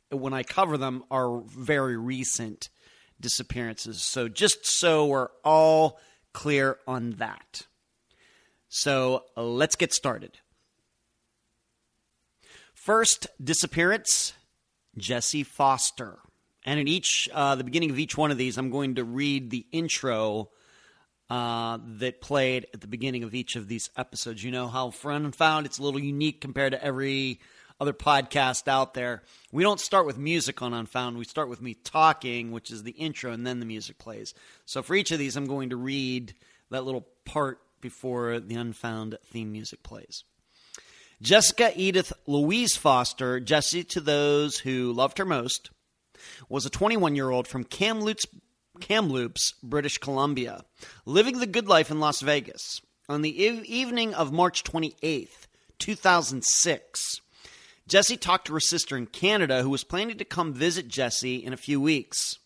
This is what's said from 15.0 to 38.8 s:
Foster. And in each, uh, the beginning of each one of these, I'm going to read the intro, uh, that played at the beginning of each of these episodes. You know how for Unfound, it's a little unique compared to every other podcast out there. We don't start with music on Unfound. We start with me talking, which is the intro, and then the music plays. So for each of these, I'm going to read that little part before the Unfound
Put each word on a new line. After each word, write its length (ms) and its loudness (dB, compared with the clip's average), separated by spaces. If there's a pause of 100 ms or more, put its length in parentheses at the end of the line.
Foster. 760 0 (460)
And 140 0
in 80 0
each, 460 0
uh, 220 2
the 80 -6
beginning 280 0
of 80 -2
each 180 -4
one 140 2
of 60 0
these, 200 -2
I'm 140 -4
going 240 -2
to 80 -2
read 480 -2
the 200 -6
intro, 800 -2 (800)
uh, 520 -4
that 400 -8
played 520 0
at 80 -18
the 60 -18
beginning 360 -4
of 100 -10
each 220 -6
of 120 -8
these 280 -6
episodes. 480 -8
You 80 -6
know 160 -4
how 240 -4
for 200 -10
Unfound, 540 2
it's 140 -10
a 20 -6
little 200 -2
unique 400 -2
compared 320 0
to 100 -6
every 560 -2 (400)
other 140 0
podcast 720 2
out 260 2
there. 300 -6 (280)
We 120 0
don't 160 2
start 260 2
with 120 -6
music 440 -2
on 120 -4
Unfound. 440 -6
We 80 -8
start 240 -4
with 120 -12
me 120 -10
talking, 800 2
which 180 -10
is 140 -12
the 80 -10
intro, 400 -8
and 160 -8
then 140 -4
the 40 -8
music 320 -10
plays. 360 -14 (320)
So 180 -6
for 100 -4
each 180 2
of 80 0
these, 180 -2
I'm 100 -4
going 220 -4
to 80 -6
read 580 -4 (340)
that 140 -4
little 240 -6 (180)
part 360 -2 (180)
before 600 -4
the 160 -8
Unfound 720 -8